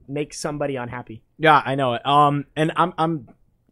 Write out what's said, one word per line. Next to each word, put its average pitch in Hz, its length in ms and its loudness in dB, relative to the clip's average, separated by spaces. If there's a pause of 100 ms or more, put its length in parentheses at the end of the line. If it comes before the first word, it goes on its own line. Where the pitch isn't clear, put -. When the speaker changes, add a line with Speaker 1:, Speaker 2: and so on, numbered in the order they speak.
Speaker 1:
make 143 260 -8
somebody 147 440 -6
unhappy. 120 440 -12 (160)
Speaker 2:
Yeah, 151 260 6
I 131 120 -2
know 131 200 0
it. 117 100 -10
Um, 143 400 2 (100)
and 160 200 0
I'm, 175 220 0
I'm 160 300 -2 (440)